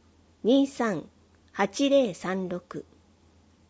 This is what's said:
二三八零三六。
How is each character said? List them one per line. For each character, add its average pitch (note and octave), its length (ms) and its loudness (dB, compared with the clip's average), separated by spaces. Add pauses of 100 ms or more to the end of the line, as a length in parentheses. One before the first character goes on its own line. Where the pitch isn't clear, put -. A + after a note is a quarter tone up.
(420)
二 C4+ 240 4
三 A3 420 -4 (500)
八 G3+ 300 0
零 C4 260 4
三 F#3 360 -6
六。 F3 340 -10 (880)